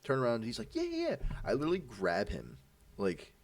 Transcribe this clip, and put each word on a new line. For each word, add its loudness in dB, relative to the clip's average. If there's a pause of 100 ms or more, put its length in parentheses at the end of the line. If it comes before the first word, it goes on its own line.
Turn 2
around, 2
he's -4
like, -8
Yeah, 0
yeah, 0
yeah. 0 (280)
I 2
literally 2
grab 0
him, -8 (380)
like 0 (120)